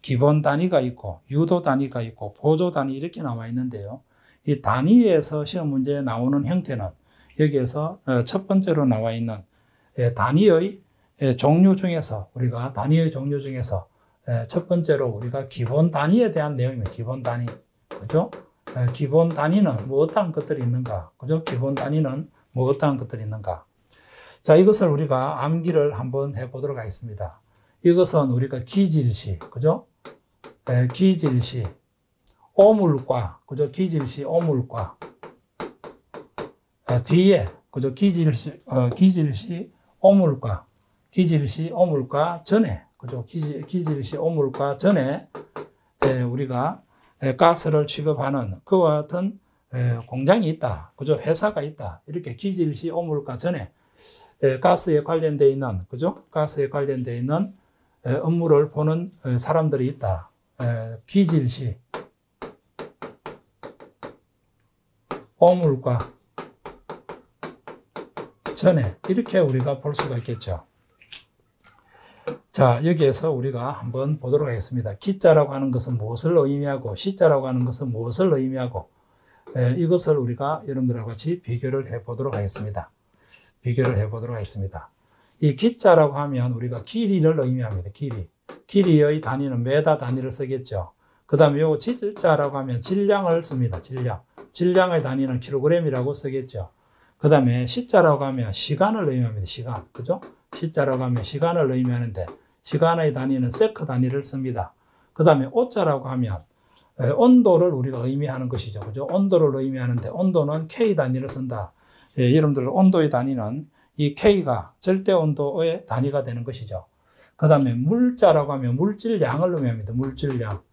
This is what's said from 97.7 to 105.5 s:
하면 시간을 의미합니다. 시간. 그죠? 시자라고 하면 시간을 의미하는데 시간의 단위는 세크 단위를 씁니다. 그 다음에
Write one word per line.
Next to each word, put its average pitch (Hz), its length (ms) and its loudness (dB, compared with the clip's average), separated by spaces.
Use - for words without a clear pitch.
하면 123 260 -4
시간을 185 580 0
의미합니다. 113 360 -2
시간. 117 460 -10
그죠? 170 280 -6
시자라고 135 500 -2
하면 120 200 0
시간을 156 480 0
의미하는데 120 540 -2
시간의 165 500 2
단위는 131 380 0
세크 220 340 0
단위를 127 380 0
씁니다. 127 500 -6
그 160 100 0
다음에 139 280 6